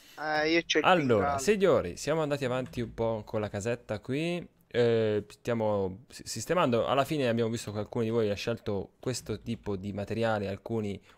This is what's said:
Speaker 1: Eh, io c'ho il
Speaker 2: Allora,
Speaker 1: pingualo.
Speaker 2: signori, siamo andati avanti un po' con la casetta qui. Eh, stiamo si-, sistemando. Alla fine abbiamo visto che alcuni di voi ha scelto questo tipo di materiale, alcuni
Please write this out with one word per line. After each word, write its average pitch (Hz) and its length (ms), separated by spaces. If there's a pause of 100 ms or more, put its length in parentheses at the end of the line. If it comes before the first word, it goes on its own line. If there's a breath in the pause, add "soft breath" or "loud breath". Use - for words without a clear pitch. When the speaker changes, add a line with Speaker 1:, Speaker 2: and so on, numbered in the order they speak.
(200)
Speaker 1:
Eh, 151 320
io 165 100
c'ho - 180
il - 60
Speaker 2:
Allora, 151 300
Speaker 1:
pingualo. 139 240
Speaker 2:
signori, 147 580
siamo 160 240
andati 143 240
avanti 123 360
un 117 120
po' 113 320
con 110 160
la 104 80
casetta 107 500
qui. 165 480 (260)
Eh, 113 540
stiamo 107 800
si-, - 180
sistemando. 127 640
Alla 135 160
fine 143 240
abbiamo 117 220
visto 113 240
che 107 60
alcuni 113 260
di 110 60
voi 113 180
ha 101 60
scelto 107 640
questo 117 420
tipo 107 340
di 95 160
materiale, 104 560
alcuni 101 520 (180 soft breath)